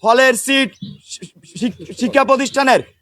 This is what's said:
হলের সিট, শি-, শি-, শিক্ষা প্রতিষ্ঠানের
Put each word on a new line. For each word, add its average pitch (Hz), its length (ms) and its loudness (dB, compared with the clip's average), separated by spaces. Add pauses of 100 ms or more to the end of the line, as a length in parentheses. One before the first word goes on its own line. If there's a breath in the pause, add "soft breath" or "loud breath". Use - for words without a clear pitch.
হলের 247 300 4
সিট, 269 360 -2 (340)
শি-, - 200 -18 (340)
শি-, 214 420 -8
শিক্ষা 254 240 0
প্রতিষ্ঠানের 262 560 0 (220)